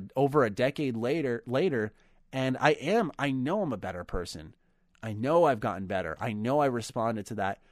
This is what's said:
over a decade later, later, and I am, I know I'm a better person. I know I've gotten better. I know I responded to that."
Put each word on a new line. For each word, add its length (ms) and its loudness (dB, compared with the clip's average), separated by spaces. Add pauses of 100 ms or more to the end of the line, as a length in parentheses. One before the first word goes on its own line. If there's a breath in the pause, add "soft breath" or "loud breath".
(160)
over 280 4
a 60 4
decade 480 0
later, 480 0
later, 460 0 (420 soft breath)
and 260 0
I 120 4
am, 480 0
I 120 0
know 300 0
I'm 120 -2
a 40 -4
better 260 -6
person. 500 -8 (500)
I 100 -6
know 320 4
I've 140 4
gotten 260 -2
better. 340 -4
I 140 -4
know 260 0
I 80 4
responded 600 -2
to 80 -8
that." 240 -2 (120)